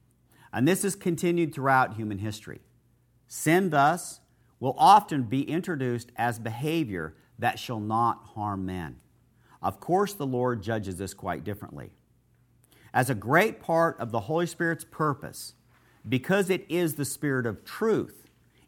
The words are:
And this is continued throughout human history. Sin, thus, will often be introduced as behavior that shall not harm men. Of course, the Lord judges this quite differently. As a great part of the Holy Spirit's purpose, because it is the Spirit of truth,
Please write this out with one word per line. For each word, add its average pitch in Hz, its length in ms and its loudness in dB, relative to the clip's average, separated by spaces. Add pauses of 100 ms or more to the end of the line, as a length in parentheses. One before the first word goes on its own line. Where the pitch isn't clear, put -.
(520)
And 123 160 4
this 190 160 2
is 196 100 -2
continued 170 580 0
throughout 131 420 4
human 107 240 -4
history. - 420 -8 (680)
Sin, 180 440 2
thus, 151 500 2 (400)
will 127 180 -2
often 170 460 8
be 131 240 0
introduced 131 680 -4
as 113 240 0
behavior 113 800 -4 (220)
that 120 200 0
shall 117 220 -6
not 110 420 0
harm 101 420 -6
men. 87 360 -8 (600)
Of 98 200 -4
course, 196 320 0
the 143 140 -6
Lord 123 360 0
judges 95 360 -4
this 95 160 -8
quite 85 280 -6
differently. 76 480 -12 (1040)
As 127 180 2
a 131 40 -2
great 143 440 2
part 165 400 0
of 113 140 -8
the 113 80 0
Holy 156 260 -2
Spirit's 165 380 -4
purpose, - 680 -6 (540)
because 170 400 2
it 185 200 -2
is 165 260 0
the 139 120 -4
Spirit 131 400 -2
of 107 180 -6
truth, - 640 -2 (400)